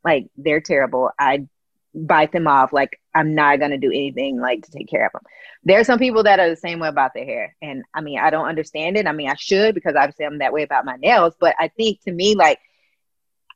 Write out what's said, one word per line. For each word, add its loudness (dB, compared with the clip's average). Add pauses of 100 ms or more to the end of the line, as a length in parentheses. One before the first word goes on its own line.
Like, 0
they're 0
terrible. 0
I 0 (480)
bite 2
them 0
off. 4
Like, -2 (160)
I'm 2
not 2
gonna -2
do 0
anything, -4
like, -4
to -20
take -16
care 0
of -6
them. -14 (400)
There 6
are 4
some 2
people 2
that 6
are 4
the -2
same -8
way -2
about 0
their -10
hair. -8
And, -12 (100)
I -8
mean, -10
I 2
don't -2
understand -6
it. -2
I -2
mean, -6
I -4
should, 0
because -4
obviously 0
I'm -8
that -2
way -2
about -2
my -10
nails. 2
But 2
I -2
think, -4
to -8
me, 0
like, 4 (960)